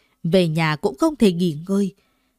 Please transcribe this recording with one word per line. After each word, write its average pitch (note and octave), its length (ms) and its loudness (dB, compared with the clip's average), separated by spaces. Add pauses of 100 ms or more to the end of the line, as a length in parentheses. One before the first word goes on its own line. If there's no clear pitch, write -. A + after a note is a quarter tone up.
(220)
về F3 260 2
nhà D#3 280 0
cũng - 220 -4
không D#4 180 0
thể G3+ 160 4
nghỉ E3+ 260 -2 (100)
ngơi. G3 260 -2 (440)